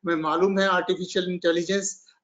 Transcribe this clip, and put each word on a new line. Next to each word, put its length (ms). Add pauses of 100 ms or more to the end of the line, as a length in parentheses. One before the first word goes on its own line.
मैं 100
मालूम 420
है 100
artificial 600
intelligence 760 (180)